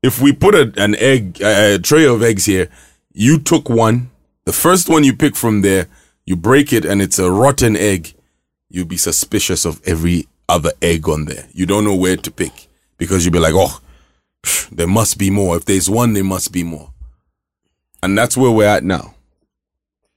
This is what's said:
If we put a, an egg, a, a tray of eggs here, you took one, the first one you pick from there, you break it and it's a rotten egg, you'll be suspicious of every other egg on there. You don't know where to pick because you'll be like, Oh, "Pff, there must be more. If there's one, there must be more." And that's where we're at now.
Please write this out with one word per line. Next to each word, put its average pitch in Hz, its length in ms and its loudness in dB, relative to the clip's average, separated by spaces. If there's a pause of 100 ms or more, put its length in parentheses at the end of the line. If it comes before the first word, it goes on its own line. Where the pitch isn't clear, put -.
If 127 160 0
we - 140 4
put 202 220 2
a, 123 220 2
an 104 180 0
egg, 113 460 0
a, 101 340 4
a 95 40 -2
tray 151 260 4
of 123 180 2
eggs 95 220 0
here, 92 220 0 (460)
you 143 260 2
took - 300 -2
one, 117 400 0 (360)
the - 80 -4
first 175 360 0
one 160 140 4
you 131 120 2
pick 151 200 -2
from 107 260 -2
there, 95 260 0 (380)
you 92 100 -4
break 127 380 2
it 101 100 0
and 101 180 -2
it's - 180 -4
a 90 120 0
rotten 117 460 2
egg, 95 380 -4 (540)
you'll 90 160 -8
be 87 120 -10
suspicious - 680 -4
of 80 200 -6
every 87 420 -2 (220)
other 82 220 0 (100)
egg 85 260 -2
on 78 180 -2
there. 73 280 -14
You 90 140 -4
don't 104 180 0
know 101 100 0
where 92 220 0
to - 140 -14
pick - 360 -10 (300)
because 90 260 -2
you'll 87 100 0
be 85 60 2
like, 80 160 2
Oh, - 240 0 (640)
"Pff, - 260 -6
there 85 180 -6
must 107 300 0
be 101 120 -2
more. 95 280 0
If - 80 -8
there's 98 240 -2
one, 117 240 0
there 98 100 -2
must 95 280 -4
be 87 120 -4
more." 76 280 -12 (1120)
And 98 140 0
that's 120 180 0
where 123 160 4
we're 107 160 4
at 104 160 2
now. 87 300 -4 (1040)